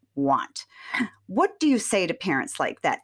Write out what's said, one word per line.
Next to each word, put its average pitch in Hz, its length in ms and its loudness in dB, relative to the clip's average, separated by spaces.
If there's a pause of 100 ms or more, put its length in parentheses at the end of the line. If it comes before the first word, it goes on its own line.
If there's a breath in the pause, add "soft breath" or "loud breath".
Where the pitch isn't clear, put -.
(160)
want. 139 500 0 (600 loud breath)
What 330 340 0
do 311 80 4
you 262 100 4
say 190 300 0
to 170 60 -2
parents 147 440 -2
like - 240 -4
that? - 220 0